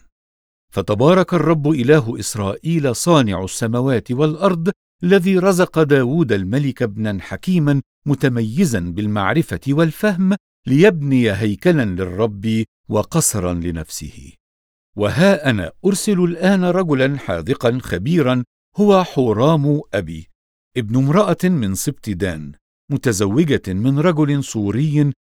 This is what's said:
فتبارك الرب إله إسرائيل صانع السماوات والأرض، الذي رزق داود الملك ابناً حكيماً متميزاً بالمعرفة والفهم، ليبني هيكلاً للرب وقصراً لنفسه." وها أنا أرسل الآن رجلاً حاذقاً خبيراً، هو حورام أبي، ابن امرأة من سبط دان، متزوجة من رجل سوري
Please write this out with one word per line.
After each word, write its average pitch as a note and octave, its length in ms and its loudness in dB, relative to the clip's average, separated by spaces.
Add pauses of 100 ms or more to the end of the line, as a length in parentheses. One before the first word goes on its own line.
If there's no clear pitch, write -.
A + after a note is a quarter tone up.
(720)
فتبارك C#3 640 2
الرب D#3 340 2
إله C3 520 2
إسرائيل B2 760 -4
صانع A2 480 2
السماوات A#2+ 680 -2
والأرض، E3 580 0 (320)
الذي F#3 360 2
رزق F3+ 440 2
داود C#3 500 2
الملك A#2 500 -2
ابناً G#2 400 -4
حكيماً C#3+ 600 0 (240)
متميزاً B2 760 0
بالمعرفة G2+ 880 -2
والفهم، F3 680 0 (300)
ليبني C#3 680 4
هيكلاً A2+ 520 0
للرب G2+ 800 -2 (240)
وقصراً G#2 680 -2
لنفسه." D#2+ 800 -10 (640)
وها C3+ 540 2
أنا F#2 220 -4 (120)
أرسل G3 360 0
الآن F3+ 440 0
رجلاً D3 540 0
حاذقاً A#2 600 -2
خبيراً، B2 680 -2 (320)
هو G3 280 4
حورام C#3+ 760 2 (140)
أبي، E2 340 -6 (480)
ابن A2+ 200 -2
امرأة E3 480 2
من B2+ 300 0
سبط - 360 -6
دان، E2 420 -6 (380)
متزوجة A#2 800 0
من A#2 300 0
رجل D3 460 0
سوري C#3 680 -2 (200)